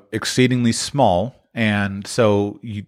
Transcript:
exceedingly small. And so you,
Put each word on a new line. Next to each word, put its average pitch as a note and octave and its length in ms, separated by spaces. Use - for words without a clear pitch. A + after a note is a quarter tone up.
exceedingly B2 600
small. A2 600
And G2+ 540
so G#2 560
you, G#2 260